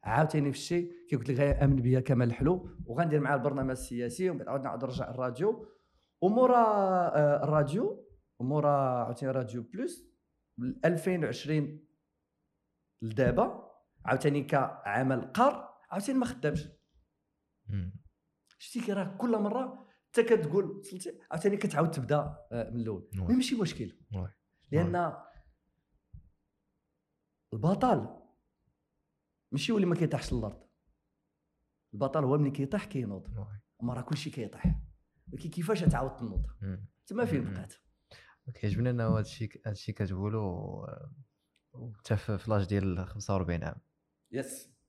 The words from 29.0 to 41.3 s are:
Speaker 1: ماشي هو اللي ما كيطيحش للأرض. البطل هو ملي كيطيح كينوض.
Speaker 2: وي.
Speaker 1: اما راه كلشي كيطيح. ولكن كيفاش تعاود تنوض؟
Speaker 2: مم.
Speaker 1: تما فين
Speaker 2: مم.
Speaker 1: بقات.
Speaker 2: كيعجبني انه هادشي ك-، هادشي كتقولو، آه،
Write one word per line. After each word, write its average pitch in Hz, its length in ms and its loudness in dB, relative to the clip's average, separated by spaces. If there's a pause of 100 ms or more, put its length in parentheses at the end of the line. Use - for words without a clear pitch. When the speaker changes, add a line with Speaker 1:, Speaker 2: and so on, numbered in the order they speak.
Speaker 1:
ماشي 143 200 -2
هو 220 40 2
اللي 196 100 4
ما 170 80 2
كيطيحش 151 380 -2
للأرض. 110 360 -6 (1300)
البطل 131 300 0
هو 135 140 4
ملي 143 120 2
كيطيح 135 340 -4
كينوض. 107 540 -6
Speaker 2:
وي. - 220 -10 (220)
Speaker 1:
اما 123 120 -4
راه 123 80 -8
كلشي - 280 -6
كيطيح. - 500 -2 (520)
ولكن - 180 -10
كيفاش 180 300 -2
تعاود 135 360 2
تنوض؟ 98 300 -4 (160)
Speaker 2:
مم. 98 260 -8 (180)
Speaker 1:
تما - 180 -2
فين 123 200 0
Speaker 2:
مم. 98 100 -6
Speaker 1:
بقات. 95 200 -10 (800)
Speaker 2:
كيعجبني 110 360 0
انه 113 280 2
هادشي 107 280 -4
ك-، - 200 -12
هادشي 107 260 -6
كتقولو، 101 920 -4
آه، - 300 -14 (580)